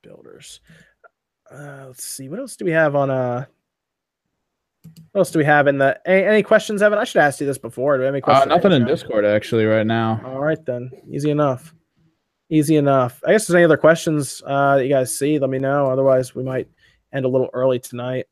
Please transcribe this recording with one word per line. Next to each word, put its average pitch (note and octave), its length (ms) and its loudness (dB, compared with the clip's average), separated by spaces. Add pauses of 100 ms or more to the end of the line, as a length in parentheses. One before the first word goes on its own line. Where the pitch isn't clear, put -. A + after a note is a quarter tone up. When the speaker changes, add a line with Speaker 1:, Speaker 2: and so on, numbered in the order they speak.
Speaker 1:
Builders. - 580 -20 (920)
Uh, C#3 340 -18
let's B2+ 160 -20
see. C3+ 260 -14
What F#3+ 100 -10
else C4+ 160 -14
do G#3 100 -10
we F3 60 -2
have D#3+ 240 2
on, C#3 160 0
uh, B2+ 340 -4 (1700)
what G3+ 80 -4
else F3 100 2
do - 80 -4
we D3 80 2
have D3 220 4
in C#3 100 2
the, C3+ 220 0 (100)
any, F#3+ 140 4
any G#3+ 200 2
questions, G#3 380 0
Evan? G#3 160 2
I A3 60 -2
should F3+ 180 0
ask C#3+ 180 0
you D3 60 -4
this C3+ 140 -4
before. B2+ 380 -2
Do - 20 -2
we B2+ 60 0
have C#3 100 -2
any C3+ 80 -4
Speaker 2:
Uh, - 20 -8
Speaker 1:
questions? C#3 240 4
Speaker 2:
nothing F3 220 2
in C#3 120 4
Speaker 1:
Sure. A2 120 0
Speaker 2:
Discord, G#2+ 300 -2
actually, G#2+ 400 0
right A2 200 2
now. A2+ 400 -2
Speaker 1:
All C3 140 -12
right, D#3 260 -4
then. B2 240 -8 (220)
Easy C#3+ 180 -4
enough. D3 460 -2 (760)
Easy D#3 280 2
enough. C3+ 500 0
I D#3+ 60 2
guess G#3+ 100 4
if - 60 -10
there's E3+ 60 2
any F3 100 6
other D#3 100 6
questions, D3+ 720 0
uh, C#3 320 2
that C3 80 2
you C3+ 40 -4
guys C3 240 0
see, D3+ 240 -2
let C3+ 120 -2
me C3 100 -4
know. C#3 320 0
Otherwise, C3 420 0
we B2+ 100 -10
might C3 260 -6 (420)
end C3 140 -6
a - 20 0
little B2+ 240 0
early B2+ 260 -2
tonight. B2 540 -10